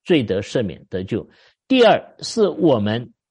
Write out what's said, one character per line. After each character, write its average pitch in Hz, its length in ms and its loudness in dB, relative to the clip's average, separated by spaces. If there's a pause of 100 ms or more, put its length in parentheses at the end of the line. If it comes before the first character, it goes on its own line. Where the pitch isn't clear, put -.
罪 139 200 2
得 92 180 -4
赦 - 200 -4
免 87 280 -8
得 92 140 -6
救。 98 260 -6 (400)
第 254 140 4
二 - 360 2
是 208 300 -2
我 143 300 2
们 107 340 -4 (180)